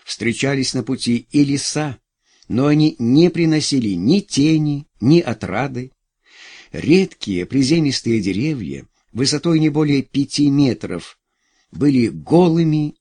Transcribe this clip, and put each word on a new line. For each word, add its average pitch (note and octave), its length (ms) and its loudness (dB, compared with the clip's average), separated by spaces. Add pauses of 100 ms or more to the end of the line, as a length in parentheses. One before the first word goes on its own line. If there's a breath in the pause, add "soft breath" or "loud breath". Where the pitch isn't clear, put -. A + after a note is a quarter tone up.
Встречались C3 680 -4
на B2+ 80 -4
пути A#2+ 480 -4
и C#3+ 140 2
леса, C#3+ 540 -6 (500 soft breath)
но B2+ 180 0
они D3+ 320 2
не C#3+ 320 4
приносили D3 600 0
ни G#2+ 300 2
тени, D3+ 640 0 (140)
ни D#3 200 4
отрады. B2 720 -6 (800 loud breath)
Редкие G2 760 0
приземистые C3 720 0
деревья, F#2+ 640 -4 (260)
высотой D3 480 0
не D#3 80 2
более C#3+ 340 0
пяти C#3+ 480 -2
метров, A#2 680 -2 (520)
были B2+ 380 0
голыми D#3 920 0